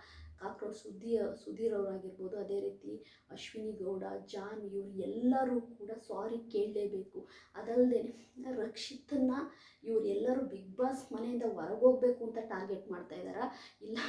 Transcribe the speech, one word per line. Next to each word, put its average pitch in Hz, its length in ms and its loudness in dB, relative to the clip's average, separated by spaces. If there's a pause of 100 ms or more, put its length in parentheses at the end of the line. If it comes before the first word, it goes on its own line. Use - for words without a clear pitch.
(380)
ಕಾಕ್ರೋಚ್ 214 380 -6
ಸುದ್ದಿ-, 220 680 0
ಸುಧೀರ್ 214 300 0
ಅವರಾಗಿರ್ಬೋದು, 190 640 -2
ಅದೇ 202 220 -2
ರೀತಿ 202 440 -6 (260)
ಅಶ್ವಿನಿ 214 420 -8
ಗೌಡ, 190 320 -4 (220)
ಜಾನ್, 208 360 -6
ಇವ್ರು 196 260 -4
ಎಲ್ಲರೂ 247 720 4
ಕೂಡ 214 300 -8
ಸಾರಿ 226 600 -6
ಕೇಳಲೇಬೇಕು. 202 760 0 (280)
ಅದಲ್ಲದೆ 240 460 6 (520)
ರಕ್ಷಿತನ್ನ 254 800 0 (520)
ಇವರೆಲ್ಲರೂ 220 560 4
Bigg 190 360 -6
Boss 262 400 0
ಮನೆಯಿಂದ 240 260 0
ಹೊರಗೋಗ್ಬೇಕು 226 840 6
ಅಂತ 220 160 -4
ಟಾರ್ಗೆಟ್ 196 500 -4
ಮಾಡ್ತಾ 175 240 -8
ಇದ್ದಾರಾ, 185 380 -4 (300)
ಇಲ್ಲ 220 160 -6 (100)